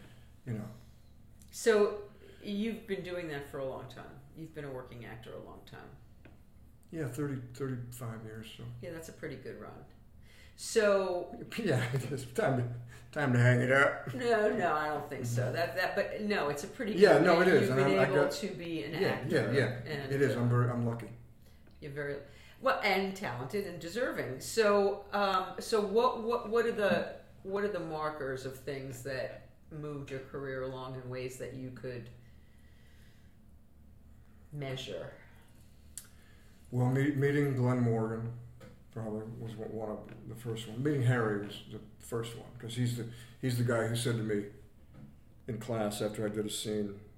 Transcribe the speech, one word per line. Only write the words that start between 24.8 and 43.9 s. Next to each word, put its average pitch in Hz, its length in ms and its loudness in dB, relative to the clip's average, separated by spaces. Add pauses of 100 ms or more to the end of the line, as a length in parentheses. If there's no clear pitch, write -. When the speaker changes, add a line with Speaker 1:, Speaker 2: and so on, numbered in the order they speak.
Speaker 2:
um, 190 320 2 (140)
so 214 220 2
what, 233 420 4
what, 233 260 -2
what 226 160 4
are 233 60 2
the 196 380 2 (360)
what 196 180 -2
are 208 40 0
the 180 120 -2
markers 151 680 -4
of 127 100 -8
things 135 460 -8
that 131 460 -8 (220)
moved 147 380 -8
your 135 120 -8
career 131 420 -8
along 131 320 -8
in 127 160 -12
ways 127 260 -8
that 131 160 -10
you 131 160 -10
could 123 400 -10 (2500)
measure? 131 640 -8 (1600)
Speaker 1:
Well, 123 180 2
me-, 139 220 4
meeting 139 440 2
Glenn 123 280 2
Morgan 113 480 0 (600)
probably 110 300 -6 (180)
was 113 160 -8
one, 107 160 -8
one 107 200 -6
of 98 80 -6 (280)
the 120 60 -12
first 113 340 -6
one. 113 140 -6
Meeting 143 220 2
Harry 110 420 2
was - 160 -12 (100)
the 110 80 -10 (200)
first - 360 -6
one, - 120 -16 (100)
'cause 113 180 -10
he's 120 220 0
the, 117 80 -6 (380)
he's 123 160 0
the 120 40 2
guy 117 260 2
who 120 60 0